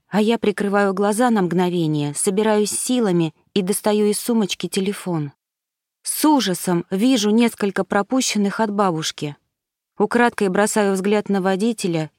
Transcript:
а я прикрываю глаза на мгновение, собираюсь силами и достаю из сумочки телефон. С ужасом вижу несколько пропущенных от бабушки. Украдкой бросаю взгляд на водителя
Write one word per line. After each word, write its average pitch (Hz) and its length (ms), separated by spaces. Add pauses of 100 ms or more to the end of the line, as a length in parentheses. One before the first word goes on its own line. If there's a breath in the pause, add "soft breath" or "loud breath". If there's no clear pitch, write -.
а 202 140
я 226 180
прикрываю 202 540
глаза 208 360
на 220 120
мгновение, 170 720
собираюсь 208 580
силами 185 640 (180)
и 208 80
достаю 208 440
из 208 120
сумочки 214 520
телефон. 180 640 (720)
С - 200
ужасом 190 680
вижу 208 420
несколько 214 520
пропущенных 202 760
от 214 100
бабушки. 160 640 (640)
Украдкой 220 520
бросаю 202 440
взгляд 202 340
на 196 140
водителя 190 760